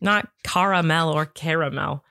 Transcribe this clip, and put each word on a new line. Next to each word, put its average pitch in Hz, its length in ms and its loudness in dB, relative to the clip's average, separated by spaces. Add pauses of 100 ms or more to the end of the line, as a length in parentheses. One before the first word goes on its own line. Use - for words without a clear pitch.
not 202 280 0 (140)
caramel 170 680 2
or 151 160 0
caramel. 147 840 -4